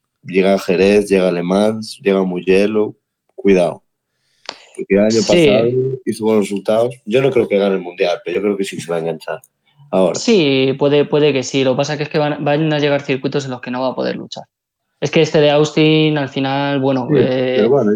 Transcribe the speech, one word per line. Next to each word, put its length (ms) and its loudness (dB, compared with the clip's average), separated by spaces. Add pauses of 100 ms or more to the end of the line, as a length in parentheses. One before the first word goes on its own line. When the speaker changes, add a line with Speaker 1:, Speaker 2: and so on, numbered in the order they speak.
(240)
Speaker 1:
llega 300 0
a 60 0
Jerez, 500 2
llega 200 2
a 20 0
Le 100 -4
Mans, 600 -2
llega 160 2
a 40 0
Mugello, 720 0 (380)
cuidado. 500 0 (920)
Porque 180 -4
el 60 4
año 100 4
Speaker 2:
Sí. 180 0
Speaker 1:
pasado 400 4 (380)
hizo 200 -6
buenos 200 2
resultados. 500 -2 (100)
Yo 180 0
no 80 2
creo 160 2
que 100 0
gane 160 2
el 80 -2
Mundial, 420 -2
pero 120 -6
yo 80 -2
creo 120 0
que 80 -4
sí 160 -8
se 120 -10
va 60 -2
a 20 -2
enganchar. 420 -8 (480)
Ahora. 300 2
Speaker 2:
Sí, 580 2
puede, 280 2
puede 280 2
que 80 0
sí. 220 -2
Lo 100 2
que 40 -2
pasa 200 -4
que 60 -6
es 60 -8
que 100 -2
van, 260 -2
van 260 0
a 60 0
llegar 240 0
circuitos 440 -4
en 60 -10
los 100 -12
que 100 -12
no 100 -6
va 80 -2
a 60 -8
poder 200 -6
luchar. 280 -14 (560)
Es 100 -4
que 140 2
este 180 2
de 80 4
Austin, 680 2
al 100 -4
final, 500 -2
bueno, 300 -2
Speaker 1:
Sí, 80 2
Speaker 2:
eh, 400 0
Speaker 1:
pero 140 2
bueno, 240 2